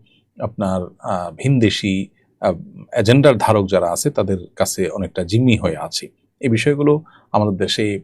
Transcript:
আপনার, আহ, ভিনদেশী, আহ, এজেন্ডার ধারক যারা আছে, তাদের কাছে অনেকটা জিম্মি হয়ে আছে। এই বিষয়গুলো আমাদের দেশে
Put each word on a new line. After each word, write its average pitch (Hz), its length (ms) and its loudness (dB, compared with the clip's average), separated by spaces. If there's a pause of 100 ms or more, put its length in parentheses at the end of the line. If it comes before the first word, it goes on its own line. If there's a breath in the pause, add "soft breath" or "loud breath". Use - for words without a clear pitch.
(420)
আপনার, 95 400 -4 (160)
আহ, 90 320 -6
ভিনদেশী, 101 760 0 (340)
আহ, 98 140 0 (440)
এজেন্ডার 120 400 6
ধারক 101 320 2
যারা 87 220 2
আছে, 143 180 -4
তাদের 98 280 -2 (180)
কাছে 92 320 -2
অনেকটা 92 360 -6
জিম্মি 113 320 4
হয়ে 82 200 -4
আছে। 78 320 -10 (320)
এই 139 80 -2
বিষয়গুলো 147 540 0 (300 soft breath)
আমাদের 107 240 0
দেশে 101 480 -4